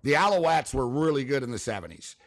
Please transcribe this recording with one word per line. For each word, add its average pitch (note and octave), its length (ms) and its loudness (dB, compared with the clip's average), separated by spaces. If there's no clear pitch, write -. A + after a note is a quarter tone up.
The C#3+ 120 0
Alouettes E3 600 2
were C3 140 0
really D3 360 0
good C3+ 180 -2
in A#2+ 80 -8
the A2+ 80 -6
seventies, E2+ 580 -10